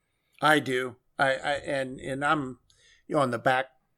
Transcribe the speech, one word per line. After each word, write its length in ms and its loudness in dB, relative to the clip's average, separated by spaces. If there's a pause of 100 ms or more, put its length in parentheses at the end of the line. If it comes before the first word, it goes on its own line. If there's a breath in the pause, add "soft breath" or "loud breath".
(420)
I 180 6
do. 360 -4 (240)
I, 160 4
I, 160 -4 (160)
and, 320 -4
and 260 -6
I'm, 320 0 (500 soft breath)
you 80 -4
know, 60 4
on 80 2
the 80 -4
back 300 2 (300)